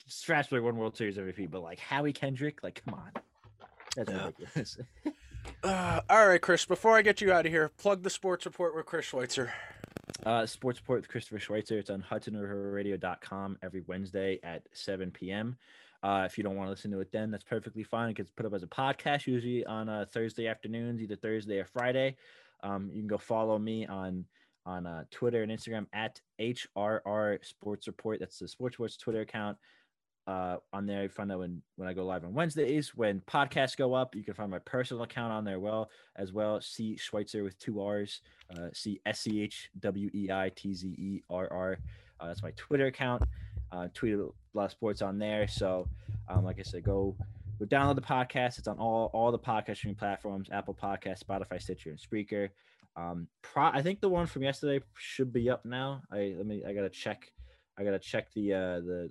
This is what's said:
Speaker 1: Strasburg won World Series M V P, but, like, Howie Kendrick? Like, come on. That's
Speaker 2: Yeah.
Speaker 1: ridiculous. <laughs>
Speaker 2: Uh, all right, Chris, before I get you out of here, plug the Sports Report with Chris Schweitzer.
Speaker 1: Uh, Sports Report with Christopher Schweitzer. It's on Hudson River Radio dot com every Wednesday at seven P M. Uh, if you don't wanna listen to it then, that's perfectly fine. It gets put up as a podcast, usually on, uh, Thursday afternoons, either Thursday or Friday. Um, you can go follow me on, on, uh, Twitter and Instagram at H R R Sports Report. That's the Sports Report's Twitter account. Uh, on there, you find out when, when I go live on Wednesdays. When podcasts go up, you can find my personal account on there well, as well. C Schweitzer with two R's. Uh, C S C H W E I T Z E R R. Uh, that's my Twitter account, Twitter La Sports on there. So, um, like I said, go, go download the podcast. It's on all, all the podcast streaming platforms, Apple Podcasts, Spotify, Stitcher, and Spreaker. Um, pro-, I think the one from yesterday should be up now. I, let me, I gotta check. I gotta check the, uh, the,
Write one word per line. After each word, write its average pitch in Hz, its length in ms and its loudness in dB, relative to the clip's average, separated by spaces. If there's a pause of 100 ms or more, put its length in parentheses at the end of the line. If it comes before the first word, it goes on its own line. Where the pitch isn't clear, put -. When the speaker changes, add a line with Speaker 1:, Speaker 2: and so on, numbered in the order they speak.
Speaker 1:
Strasburg 143 580 2
won 120 120 2
World 110 200 -2
Series 101 220 0
M 95 80 -4
V 90 60 -4
P, 95 140 -4
but, 90 160 -6
like, 85 160 -10
Howie 143 360 0
Kendrick? 139 480 -2
Like, - 200 -8
come - 120 -6
on. 175 180 -12 (800)
That's 113 160 -4
Speaker 2:
Yeah. 95 160 -2
Speaker 1:
ridiculous. - 520 -8 (260)
<laughs> 302 80 -4 (520)
Speaker 2:
Uh, 180 440 2
all 208 200 12
right, 175 120 10
Chris, - 240 6
before 220 320 8
I 214 60 10
get 202 180 6
you 190 120 8
out 165 140 8
of 160 60 0
here, 156 160 6
plug 196 360 2
the 185 60 0
Sports 180 360 0
Report 165 300 0
with 156 100 -4
Chris 160 200 -2
Schweitzer. 127 460 0 (720)
Speaker 1:
Uh, 113 220 4
Sports 123 340 -2
Report 123 200 2
with - 80 -8
Christopher 107 320 -6
Schweitzer. 107 380 0
It's 101 120 -4
on 98 100 -4
Hudson 107 360 -4
River 101 340 -2
Radio 101 260 0
dot 90 240 -2
com 98 400 -6
every 92 220 -6
Wednesday 95 640 -2
at 82 180 -8 (100)
seven 92 380 -4
P 90 220 -8
M. 113 240 -2 (460)
Uh, 98 240 4
if - 120 -6
you 101 60 0
don't 98 120 0
wanna 95 140 -2
listen 101 220 -6
to 95 80 -2
it 95 100 -4
then, 110 220 -2
that's 101 120 -6
perfectly 110 380 -4
fine. 117 280 0
It 101 60 -4
gets 98 140 -6
put 110 160 -4
up 104 80 -2
as 90 80 -2
a 87 60 -8
podcast, 139 580 0
usually 123 400 0
on, 110 220 -2
uh, 104 220 -2
Thursday 113 360 -2
afternoons, 113 560 -4
either 104 140 -4
Thursday 107 420 0
or 92 60 0
Friday. 131 520 2 (460)
Um, 98 300 -2
you 107 80 -4
can 107 80 -4
go 101 100 2
follow 110 400 2
me 110 280 -2
on, 92 380 -4 (400)
on, 90 220 -6
uh, 80 240 -8
Twitter 120 320 2
and 107 80 -2
Instagram 110 420 -4
at 107 280 -4 (180)
H 120 380 -2
R 104 280 2
R 104 380 2
Sports - 460 -8
Report. 110 320 -4
That's - 180 -8
the 90 80 -10
Sports 127 300 -6
Report's 113 200 -4
Twitter 110 260 -2
account. 104 360 -4 (680)
Uh, 92 320 -2 (160)
on 101 140 -4
there, 98 160 -2
you 98 60 0
find 101 240 -4
out 92 80 -2
when, 87 200 -6 (140)
when 92 140 -6
I 92 60 -2
go 92 120 -2
live 90 180 -2
on 90 80 -8
Wednesdays. 147 640 2
When 101 280 4
podcasts 139 540 4
go 127 160 4
up, 127 220 2
you 104 80 -6
can 98 120 -6
find 101 180 -4
my 87 80 -4
personal 123 420 -2
account 117 300 -4
on 107 120 -2
there 95 140 -2
well, 107 320 0 (240)
as 95 180 -6
well. 107 280 2
C - 360 -4
Schweitzer 104 460 -4
with 95 160 -4
two 104 240 -4
R's. 101 380 -2 (360)
Uh, 85 160 -6
C - 320 -6
S 107 180 0
C 107 200 0
H - 260 -8 (120)
W 101 340 0
E 98 160 -2
I 95 240 0
T 98 200 -6
Z 90 120 -6 (100)
E 98 320 -4
R 90 240 -2
R. 92 260 -2 (420)
Uh, 85 80 -8
that's 87 120 -8
my 80 120 -6
Twitter 139 340 2
account, 127 380 0 (720)
Twitter 104 340 2 (260)
La 101 140 2
Sports 107 340 -2
on 98 160 0
there. 107 300 2
So, 92 400 0 (400)
um, 98 160 4
like 92 160 -2
I - 20 -6
said, 87 220 -6
go, 98 320 4 (420)
go 107 80 -2
download 139 300 6
the 131 40 0
podcast. 127 600 2
It's - 80 -6
on 104 100 -2
all, 113 340 2
all 117 200 4
the 113 80 4
podcast 107 380 0
streaming 101 180 -4
platforms, 98 560 -4
Apple 98 280 -2
Podcasts, 95 440 -4
Spotify, 92 360 -4
Stitcher, 87 300 -6
and 76 80 -10
Spreaker. 101 520 -2 (440)
Um, 85 320 -6 (160)
pro-, - 300 2
I 139 100 2
think 190 180 0
the 202 80 4
one 175 180 4
from 135 180 -4
yesterday 139 400 0 (100)
should - 380 -2
be 123 180 4
up - 140 0
now. 131 380 -4 (100)
I, 101 240 0
let 101 100 -2
me, 104 180 -4
I 101 80 -4
gotta 98 180 0
check. - 420 -6 (460)
I 101 60 -2
gotta 190 140 2
check - 360 -4
the, 101 180 2
uh, 90 280 0
the, 87 300 -4